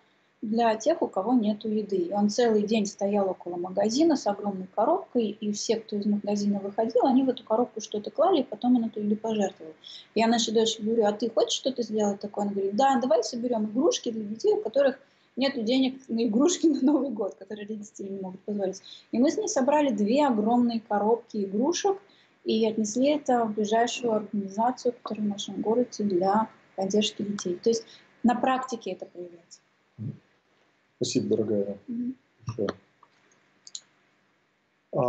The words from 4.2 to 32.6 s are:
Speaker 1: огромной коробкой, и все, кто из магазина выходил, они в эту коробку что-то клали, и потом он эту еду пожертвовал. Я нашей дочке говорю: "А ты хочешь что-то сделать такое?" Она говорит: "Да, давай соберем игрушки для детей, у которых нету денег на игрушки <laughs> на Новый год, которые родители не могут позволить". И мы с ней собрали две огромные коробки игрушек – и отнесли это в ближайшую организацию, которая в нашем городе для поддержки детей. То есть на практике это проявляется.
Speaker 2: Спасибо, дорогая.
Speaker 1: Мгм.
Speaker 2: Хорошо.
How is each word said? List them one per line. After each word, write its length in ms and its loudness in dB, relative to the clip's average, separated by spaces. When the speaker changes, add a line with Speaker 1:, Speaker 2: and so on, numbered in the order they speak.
Speaker 1:
огромной 480 -4
коробкой, 540 0
и 240 -4
все, 240 -2
кто 200 -8
из 100 -2
магазина 520 0
выходил, 460 0
они 180 6
в 60 2
эту 160 -4
коробку 380 -2
что-то 280 -8
клали, 300 4
и 40 0
потом 320 2
он 100 2
эту 140 -8
еду 160 0
пожертвовал. 560 -4
Я 120 2
нашей 280 2
дочке 280 2
говорю: 220 2
"А 80 4
ты 160 -2
хочешь 300 0
что-то 240 -4
сделать 380 0
такое?" 240 -6
Она 100 -4
говорит: 220 -2
"Да, 220 4
давай 260 2
соберем 420 -2
игрушки 440 0
для 140 -8
детей, 300 0
у 80 -2
которых 360 0
нету 260 -2
денег 460 0
на 160 0
игрушки 420 2
<laughs> 160 2
на 100 4
Новый 180 0
год, 240 -4
которые 320 -12
родители 420 -12
не 120 -8
могут 200 -12
позволить". 400 -4
И 60 0
мы 120 4
с 60 -4
ней 120 -4
собрали 420 2
две 360 2
огромные 540 2
коробки 640 0
игрушек – 540 0
и 220 2
отнесли 460 0
это 340 0
в 80 -4
ближайшую 580 0
организацию, 800 0
которая 220 -4
в 60 0
нашем 320 -6
городе 420 0
для 460 2
поддержки 460 0
детей. 400 -4
То 80 4
есть 160 -2
на 120 4
практике 560 -2
это 160 -10
проявляется. 540 -18
Speaker 2:
Спасибо, 400 -2
дорогая. 420 -2
Speaker 1:
Мгм. 260 -6
Speaker 2:
Хорошо. 200 -6